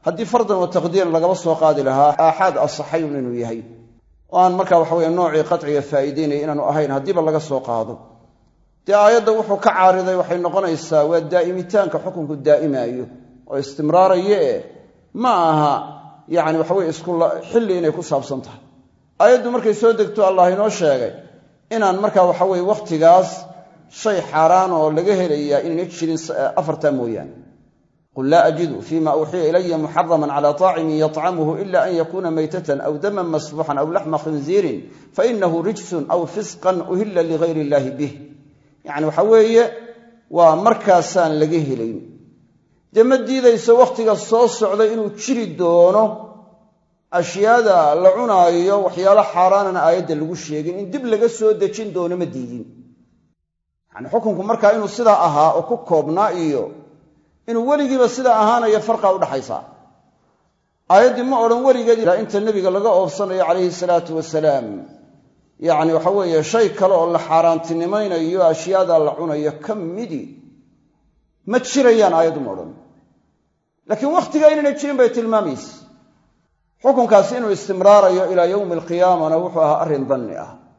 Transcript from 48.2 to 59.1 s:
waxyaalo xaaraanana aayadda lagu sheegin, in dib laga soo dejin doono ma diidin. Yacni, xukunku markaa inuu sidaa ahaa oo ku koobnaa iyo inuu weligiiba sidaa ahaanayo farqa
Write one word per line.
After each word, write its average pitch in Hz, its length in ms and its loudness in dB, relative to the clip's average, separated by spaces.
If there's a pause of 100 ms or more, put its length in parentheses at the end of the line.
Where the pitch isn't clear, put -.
waxyaalo 185 400 4
xaaraanana 185 600 2
aayadda 170 320 2
lagu 160 200 -6
sheegin, 156 440 -8
in 190 120 -10
dib 269 140 -6
laga 226 240 2
soo 214 240 0
dejin 214 400 -4
doono 175 240 -4
ma 175 80 -4
diidin. 123 380 -12 (1300)
Yacni, 107 140 -14
xukunku 202 340 -4
markaa 214 300 2
inuu 214 140 -4
sidaa 226 380 2
ahaa 151 300 2
oo 165 80 0
ku 233 140 -4
koobnaa 170 560 -2
iyo 151 300 -4 (840)
inuu 233 200 -2
weligiiba 269 420 2
sidaa 247 300 2
ahaanayo 214 400 2
farqa 220 340 -2